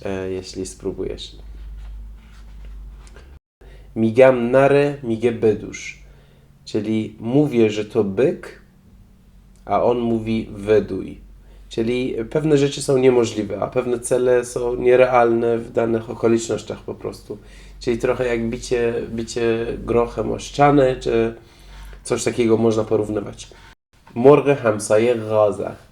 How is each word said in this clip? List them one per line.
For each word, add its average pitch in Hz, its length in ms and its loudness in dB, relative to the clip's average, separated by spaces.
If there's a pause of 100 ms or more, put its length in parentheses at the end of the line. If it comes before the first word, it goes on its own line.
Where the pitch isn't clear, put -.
e, 95 260 -6
jeśli 92 360 -10
spróbujesz. - 680 -10 (2500)
Migam 120 540 4
nare, 139 520 2
migę 113 300 -2
bedusz. 104 680 -4 (640)
Czyli 110 560 -6
mówię, 120 500 2
że 104 140 -4
to 107 200 0
byk, 113 580 -4 (1000)
a 101 180 0
on 120 160 2
mówi: 113 540 -2
"Weduj". 98 720 -2 (440)
Czyli 123 460 -4 (160)
pewne 151 280 2
rzeczy 139 240 0
są 139 160 2
niemożliwe, 110 640 2
a 98 60 -4
pewne 123 320 -2
cele 123 460 2
są 123 320 -4
nierealne 123 800 4
w 117 140 -12
danych 113 380 -2
okolicznościach 113 680 -2
po - 160 -12
prostu. 104 440 -12 (420)
Czyli 120 180 -2
trochę 123 280 0
jak 117 240 -2
bicie, 120 440 -2 (160)
bicie 113 560 -2 (180)
grochem 117 480 -2
o 113 60 -6
ścianę, 143 580 2
czy 117 380 0 (680)
coś - 220 -4
takiego 117 320 2
można 110 280 2
porównywać. 104 640 -4 (640)
Morge 139 420 6
hamsaye 113 600 2
ghaza. 107 580 0 (160)